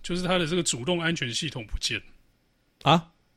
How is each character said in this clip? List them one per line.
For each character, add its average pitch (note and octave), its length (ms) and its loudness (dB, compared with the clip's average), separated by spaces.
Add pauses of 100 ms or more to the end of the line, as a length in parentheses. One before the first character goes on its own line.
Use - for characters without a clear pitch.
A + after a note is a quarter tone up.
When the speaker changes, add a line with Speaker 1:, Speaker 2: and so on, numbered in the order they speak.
Speaker 1:
就 - 120 -4
是 F3+ 80 -2
它 F3+ 140 2
的 F3 100 2
这 D#3 80 -2
个 F3+ 80 2
主 B2 220 -2
动 E3+ 160 0
安 E3 160 0
全 B2 160 -4
系 D3 160 -4
统 A#2 180 -8
不 - 140 -4
见 A2+ 180 -2
了。 F#2+ 60 -12 (760)
Speaker 2:
啊？ E3 280 4 (260)